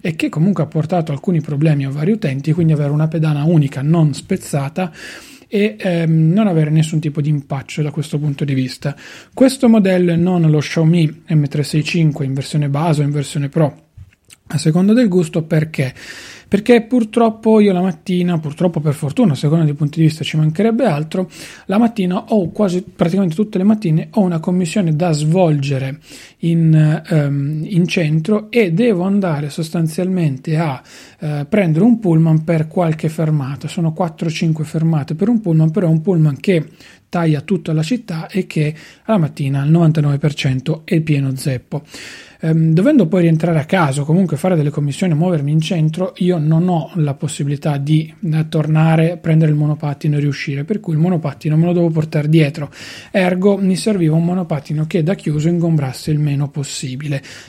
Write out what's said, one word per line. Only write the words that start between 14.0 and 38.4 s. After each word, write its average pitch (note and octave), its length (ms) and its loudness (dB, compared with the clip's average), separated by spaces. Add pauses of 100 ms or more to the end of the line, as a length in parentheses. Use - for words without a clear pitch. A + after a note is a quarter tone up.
a D#3 100 -4
seconda F3+ 360 2
del A#3+ 160 4
gusto, F3 340 0
perché? D#3 500 -2 (560)
Perché A3+ 320 4
purtroppo A3+ 800 2
io G#3 120 4
la F3+ 100 0
mattina, F3 580 -2
purtroppo D#3 400 -2
per D3 160 0
fortuna, D#3+ 380 0
a - 20 0
seconda D#3+ 300 2
dei D3 100 0
punti D3 240 -4
di D#3+ 80 6
vista D#3 160 -2
ci - 120 -6
mancherebbe G3+ 500 0
altro, D#3+ 440 -2 (380)
la G3 100 0
mattina F#3+ 520 0
ho G3+ 200 0
quasi, F#3 340 -2
praticamente F3 520 -2
tutte G#3+ 240 -2
le F#3 40 0
mattine, F3 500 2
ho A3 80 2
una F3 180 0
commissione E3+ 560 0
da E3+ 160 0
svolgere D3 880 0 (400)
in, D#3 680 2
ehm, D3 600 -2
in F3 200 0
centro E3+ 640 -2
e G#3 220 2
devo F#3+ 320 2
andare F3 480 -2
sostanzialmente D#3+ 1080 -2
a, D3+ 240 -2 (380)
eh, D3 280 -4
prendere F#3 380 2
un A#3 140 4
pullman D#3+ 440 2
per D#3+ 240 0
qualche D#3+ 420 -2
fermata. D3+ 580 -2
Sono E3 260 -2
quattro E3 360 -4
o - 20 -4
cinque D#3+ 320 -2
fermate D#3+ 500 -2
per G3 160 -2
un A#3 120 2
pullman, D#3+ 280 2
però F3+ 160 -2
è D#3+ 60 2
un D#3+ 100 2
pullman D#3 380 2
che E3+ 260 0 (440)
taglia D#3+ 320 0
tutta E3 320 -2
la D#3 100 0
città F3 440 -6
e F#3 200 -4